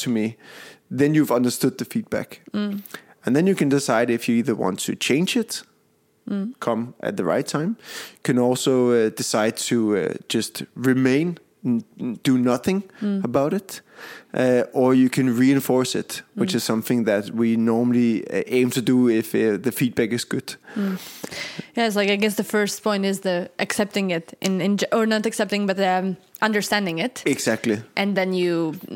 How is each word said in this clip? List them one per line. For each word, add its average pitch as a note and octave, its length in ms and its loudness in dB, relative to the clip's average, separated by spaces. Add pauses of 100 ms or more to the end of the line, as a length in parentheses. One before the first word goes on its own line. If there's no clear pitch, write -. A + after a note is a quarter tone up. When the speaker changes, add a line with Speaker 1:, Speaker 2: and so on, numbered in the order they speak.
Speaker 1:
to - 80 -4
me, A2+ 260 0 (540)
then C#3+ 240 2
you've D3+ 200 2
understood B2 440 0
the B2 60 -6
feedback. - 560 -6 (120)
Speaker 2:
Mm. G3+ 300 -4 (420)
Speaker 1:
And B2 120 2
then E3 100 4
you G3 80 4
can D3+ 140 2
decide B2 420 2
if A#2 180 -2
you A#2+ 80 2
either A#2 200 0
want F#2+ 300 -2
to G#2+ 100 -2
change D#3+ 400 0
it, - 260 -4 (680)
Speaker 2:
Mm. G3+ 300 -6
Speaker 1:
come A#2 420 -4
at - 160 -4
the G2+ 80 -2
right G#2 220 0
time. E3+ 300 -2 (380)
You - 100 -20
can B2 140 2
also, B2+ 520 4
uh, A2+ 260 4
decide A2 400 0 (120)
to, A2 280 2
uh, F2 180 -2 (140)
just - 360 -4 (100)
remain, C3 640 2 (260)
n-, A#2 200 0 (160)
n-, A#2+ 240 -6
do C3 140 4
nothing B2 440 2 (200)
Speaker 2:
Mm. G#3 220 -2
Speaker 1:
about C#3 280 0
it, - 300 -8 (500)
uh, B2 300 4 (100)
or B2+ 220 4
you C3 160 6
can C3 260 0
reinforce C3 600 2
it, - 240 -8 (120)
which G#2+ 180 0
Speaker 2:
Mm. - 40 0
Speaker 1:
is A#2 80 -2
something A2+ 400 0
that G#2 300 0
we A2+ 220 2
normally, A#2 760 2
uh, G2 140 0
aim B2 240 2
to B2+ 100 -4
do B2 300 4
if, A2 240 0
uh, A2 260 2
the A#2+ 120 -2
feedback A#2 400 0
is A#2+ 120 -4
good. - 300 -6 (200)
Speaker 2:
Mm. G3 240 -4 (800)
Yeah, A#3 100 0
it's G#3 100 -4
like, G3+ 140 2
I G#3 60 2
guess G#3 200 0
the G#3+ 80 0
first G#3 380 -2
point G3+ 220 0
is G3 160 -2
the F#3 380 -2
accepting G3+ 520 -2
it, E3+ 300 -4
in, F#3+ 200 0
in, G3 180 0 (140)
or A3+ 140 2
not A3 200 0
accepting, G3+ 400 -2
but, F#3+ 140 0
um, F#3 360 0 (260)
understanding G#3 560 0
it. G#3+ 280 -4
Speaker 1:
Exactly. A2+ 560 0 (120)
Speaker 2:
And G3+ 220 -2
then F#3 160 0
you, E3+ 400 0 (220)